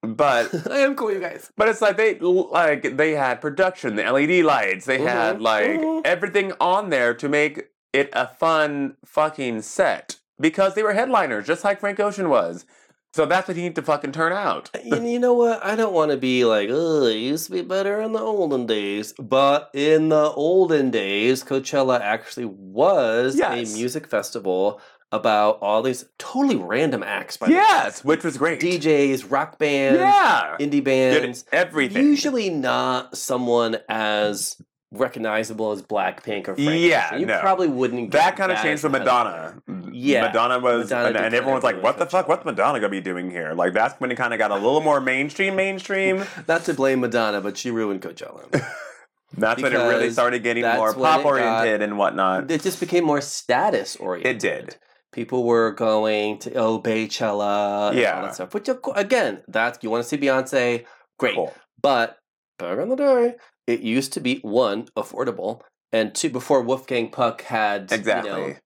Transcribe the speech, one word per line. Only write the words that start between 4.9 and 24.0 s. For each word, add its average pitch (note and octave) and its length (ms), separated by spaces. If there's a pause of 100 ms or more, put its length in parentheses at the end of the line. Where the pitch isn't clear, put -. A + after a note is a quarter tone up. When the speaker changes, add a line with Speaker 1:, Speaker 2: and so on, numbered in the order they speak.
Speaker 2:
Mm-hmm. C#3+ 100
Speaker 1:
had, A2+ 340
like, G#2+ 280
Speaker 2:
Mm-hmm. D#4+ 360
Speaker 1:
everything F#3 540
on F#3 300
there B2 240
to C#3 160
make D3 360 (280)
it C#3 200
a B2 140
fun D3+ 680 (100)
fucking C#3 560
set. - 560 (220)
Because F#3+ 340
they G#3 100
were G#3 100
headliners, F#3+ 520
just D#3+ 180
like G3+ 160
Frank G3+ 200
Ocean G3 300
was. F2+ 360 (480)
So D#3 140
that's F#3 200
what F#3 80
he E3+ 80
needed F3 120
to D#3+ 80
fucking D3 280
turn D#3+ 220
out. E3 400
Speaker 2:
And A#3 380
you A#3+ 80
know B3 160
what? A#3 280
I G3+ 120
don't A3 180
wanna D3+ 240
be B2+ 280
like, G#2+ 260
"Ugh, D#3 320
it A2+ 140
used C#3 280
to - 60
be F3+ 100
better G3 400
in A3 120
the A3 60
olden F3+ 460
days." G#2 540
But C#3 560
in D#3 340
the D3+ 220
olden D#3+ 580
days, A2 540
Coachella C3+ 580
actually A2 440
was A#2 880
Speaker 1:
Yes. A#2+ 360
Speaker 2:
a G#2+ 60
music B2 300